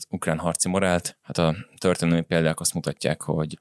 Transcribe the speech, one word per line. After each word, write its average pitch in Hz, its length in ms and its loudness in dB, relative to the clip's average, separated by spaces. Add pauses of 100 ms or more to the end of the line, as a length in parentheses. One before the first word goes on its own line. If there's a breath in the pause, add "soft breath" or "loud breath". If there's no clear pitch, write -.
ukrán 85 300 -4
harci 85 300 -2
morált. 90 540 0
Hát - 160 -6
a 82 180 4 (220)
történelmi 85 440 2
példák 80 380 0
azt - 140 -2
mutatják, 71 480 -4
hogy 78 380 -4